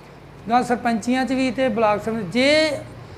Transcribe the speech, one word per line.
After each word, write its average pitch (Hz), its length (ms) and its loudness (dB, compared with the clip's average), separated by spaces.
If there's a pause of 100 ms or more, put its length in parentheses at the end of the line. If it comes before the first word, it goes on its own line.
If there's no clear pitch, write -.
(500)
ਗਾਂ 247 140 4
ਸਰਪੰਚੀਆਂ 247 640 0
'ਚ 262 80 -2
ਵੀ 262 180 0
ਤੇ 262 180 0
ਬਲਾਕ 208 340 2
ਸਮਿਤੀ। 220 280 -4
ਜੇ 285 480 2 (380)